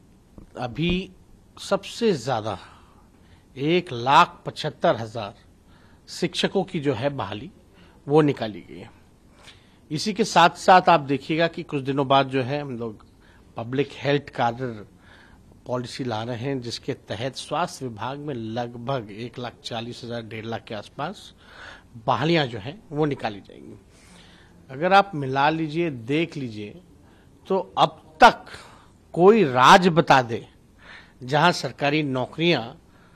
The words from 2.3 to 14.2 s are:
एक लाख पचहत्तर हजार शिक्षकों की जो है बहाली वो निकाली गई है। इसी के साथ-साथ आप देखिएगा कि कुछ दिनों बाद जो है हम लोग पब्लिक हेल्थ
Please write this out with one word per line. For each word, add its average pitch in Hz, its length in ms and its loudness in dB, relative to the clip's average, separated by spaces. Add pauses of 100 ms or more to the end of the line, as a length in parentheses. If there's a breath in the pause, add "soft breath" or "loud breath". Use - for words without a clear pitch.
एक 160 360 -2
लाख 139 540 4
पचहत्तर 147 500 -2
हजार 110 380 -10 (760 soft breath)
शिक्षकों - 560 -4
की 170 160 -6
जो 139 140 0
है 120 140 -4
बहाली 113 420 -8 (580 soft breath)
वो 147 120 4
निकाली 113 400 -2
गई 80 180 -18
है। 107 120 -18 (1000 loud breath)
इसी 156 220 -4
के 202 120 0
साथ-साथ 180 640 6
आप 170 120 6
देखिएगा 151 480 0
कि 170 140 -8
कुछ 143 200 -6
दिनों 135 260 -2
बाद 139 200 4
जो 131 140 -2
है 143 180 -4
हम 135 180 -10
लोग 110 280 -12 (500 soft breath)
पब्लिक 127 360 -4
हेल्थ 143 360 -2